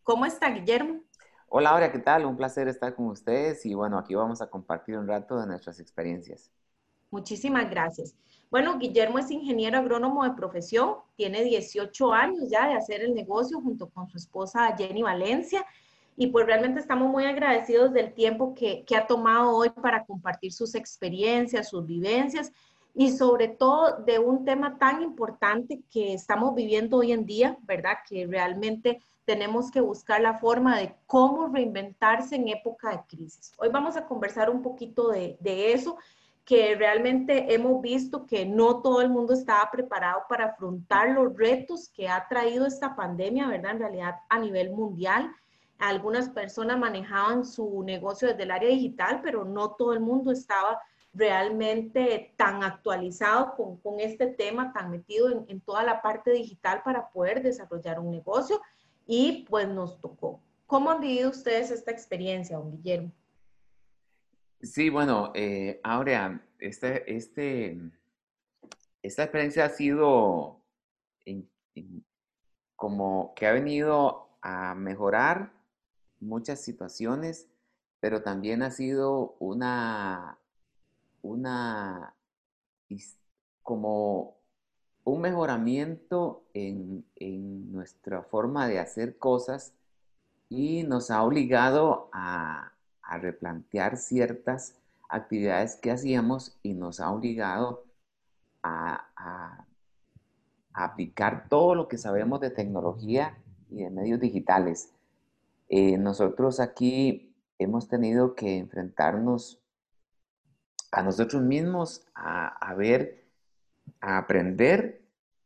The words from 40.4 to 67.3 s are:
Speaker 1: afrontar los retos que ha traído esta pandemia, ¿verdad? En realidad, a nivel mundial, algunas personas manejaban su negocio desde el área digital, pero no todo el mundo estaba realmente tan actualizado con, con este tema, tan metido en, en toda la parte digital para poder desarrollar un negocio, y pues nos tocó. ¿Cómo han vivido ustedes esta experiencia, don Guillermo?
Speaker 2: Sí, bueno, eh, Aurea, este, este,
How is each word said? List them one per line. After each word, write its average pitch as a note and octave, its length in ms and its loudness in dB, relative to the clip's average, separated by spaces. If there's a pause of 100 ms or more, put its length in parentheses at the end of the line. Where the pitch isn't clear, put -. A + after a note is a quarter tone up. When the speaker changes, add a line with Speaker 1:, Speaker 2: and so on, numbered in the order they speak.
Speaker 1:
afrontar G3+ 640 0
los C4 260 4
retos B3+ 520 0
que F#3 200 -6
ha F#3 180 -2
traído B3 380 2
esta C4+ 300 -4
pandemia, G3+ 520 -2
¿verdad? G3 260 -4
En A3+ 60 -6
realidad, F3+ 360 -6 (120)
a A3+ 120 2
nivel F#3+ 320 -2
mundial, G#3 600 -2 (460)
algunas G#3 500 -2
personas A3+ 520 -4
manejaban G#3 680 -2
su G3+ 380 -6
negocio F#3+ 460 -2
desde G3 140 -2
el F#3 80 -4
área G#3+ 180 2
digital, B3+ 540 0
pero A3+ 220 -4
no G3 280 -4
todo A#3+ 200 0
el A3+ 60 0
mundo B3+ 320 0
estaba G#3 500 -2 (320)
realmente A3 1200 0
tan G3 280 2
actualizado G3 920 0
con, F#3+ 220 -6
con G#3 220 -8
este A3 260 -2
tema, B3+ 480 -4
tan F#3 160 -6
metido G#3 400 0
en, A3+ 200 -2
en F#3+ 120 -12
toda G#3 220 -2
la A3+ 180 0
parte G#3+ 300 -2
digital G#3 520 -2
para B3 260 -4
poder G3 340 -2
desarrollar F3 560 -4
un E3+ 100 -6
negocio, A3+ 500 -2 (460)
y B3+ 420 0
pues G3+ 200 0
nos F#3 340 -8
tocó. - 400 -10 (240)
¿Cómo C#4 240 2
han D#4+ 100 2
vivido C4 300 0
ustedes B3 400 -2
esta A#3 220 -8
experiencia, F#3 640 -8
don D3+ 140 -10
Guillermo? E3+ 400 -6 (1500)
Speaker 2:
Sí, D#3 280 0
bueno, C3+ 460 2
eh, G2+ 500 -4
Aurea, A2 600 -2 (140)
este, B2+ 560 -6
este, A#2 640 -8 (1200)